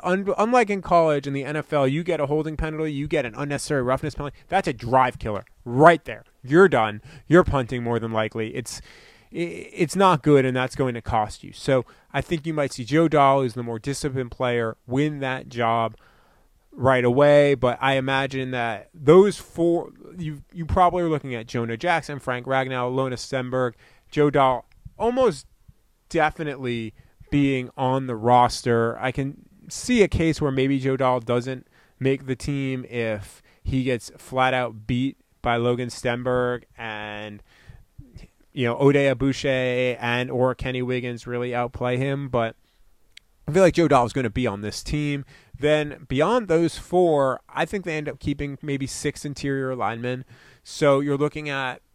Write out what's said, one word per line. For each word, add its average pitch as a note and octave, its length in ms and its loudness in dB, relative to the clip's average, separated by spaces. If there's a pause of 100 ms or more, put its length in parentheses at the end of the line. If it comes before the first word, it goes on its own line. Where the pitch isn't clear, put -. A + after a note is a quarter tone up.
un-, F#3+ 340 0
unlike A#3 340 2
in G3 120 -4
college, D#3 460 2
in C#3 40 -4
the C#3 120 -4
N D3 100 -6
F D3+ 180 -8
L, C#3+ 140 4
you C#3+ 160 0
get E3+ 160 -2
a C#3+ 80 -2
holding D3+ 300 -2
penalty, D#3 360 -4
you C#3+ 140 -4
get D3 180 0
an A2+ 120 -10
unnecessary C#3+ 460 -2
roughness B2+ 340 -2
penalty. C#3+ 200 -10 (120)
That's F#3+ 180 0
a E3 60 -2
drive B2 480 2
killer G#2 240 -6 (200)
right C#3+ 400 6
there. A2 200 -12 (180)
You're D#3+ 260 6
done. A2 340 0 (260)
You're E3+ 160 8
punting B2+ 400 -2
more A#2 160 0
than A2+ 100 -6
likely. A2 460 -2
It's, - 240 -10 (520)
i-, - 40 -14
it's - 580 -6
not F#3 300 4
good, C#3+ 200 6
and B2+ 120 -2
that's B2+ 180 -4
going B2+ 200 -2
to A#2 60 -10
cost G#2+ 440 -4
you. F2+ 80 -18
So C3 320 0 (280)
I C#3 100 -2
think D#3 220 -6
you E3 80 -4
might D3 200 -2
see B2+ 120 -10
Joe D3+ 220 2
Dahl, C#3 360 4
who's B2 120 -2
the B2 80 -6
more A#2 160 -8
disciplined C3 540 -6
player, A#2+ 520 -2
win C#3+ 360 -2
that C3 280 -6
job A2+ 480 0 (760)
right B2+ 320 2
away, C#3+ 500 6
but B2 260 0
I C3+ 120 2
imagine C3+ 580 -2
that A#2 420 -4
those F3 460 6
four, E3+ 540 -2 (260)
you, D#3 240 -10 (100)
you E3 140 -8
probably F3+ 380 4
are E3+ 40 0
looking C#3+ 280 -2
at A#2 100 -10
Jonah A#2 300 -4
Jackson, D3+ 420 -2
Frank B2 280 -6
Ragnow, C3 460 -2
Lona C3 220 -2
Stenberg, B2+ 600 -4 (360)
Joe D3 180 2
Dahl, C3+ 380 2 (320)
almost A#3 480 0 (640)
definitely C3+ 840 -2 (360)
being C#3 460 0
on C3 320 0
the A#2+ 80 -6
roster. A#2 840 2
I B2+ 140 -4
can C#3 360 -8 (200)
see - 340 2
a F3+ 60 4
case E3 320 0
where D3 100 0
maybe C3+ 300 0
Joe C3 160 0
Dahl B2+ 240 0
doesn't B2 480 -4 (320)
make C3+ 260 0
the C3 80 -4
team C3+ 520 -6
if A2+ 540 -6 (220)
he C3 220 -2
gets B2+ 340 -2
flat C3 340 0
out A#2 360 -4
beat C3 280 -2 (240)
by A#2+ 140 0
Logan A#2+ 360 0
Stenberg B2 720 -2 (120)
and, G#2+ 640 -10 (1120)
you B2+ 140 -2
know, A#2 80 0
Oday C#3 400 4
Aboushi B2+ 840 -2
and A#2+ 280 -2
or B2+ 280 0
Kenny B2+ 260 -6
Wiggins B2 420 -6
really B2 300 -6
outplay B2 440 -4
him, C#3 300 -4
but A#2 280 -2 (880)
I D3 60 -4
feel F#3 100 4
like E3+ 120 6
Joe E3+ 120 4
Dahl C3+ 180 4
is A2 80 -4
gonna B2+ 160 -2
be B2 200 -2
on G2+ 140 -6
this G#2 200 -8
team. D3 420 -6 (320)
Then D3 520 -2
beyond F#3+ 400 2
those E3 300 2
four, D3+ 720 2
I D#3 160 -4
think F#3+ 200 -6
they D#3+ 120 -6
end D3+ 120 -6
up C3+ 100 -10
keeping C#3+ 420 -6
maybe C3+ 280 -6
six - 360 -8
interior C3+ 520 -4
linemen. A#2+ 480 -4 (400)
So C#3 340 2
you're C#3+ 180 0
looking D3 320 -4
at C3+ 320 -6 (140)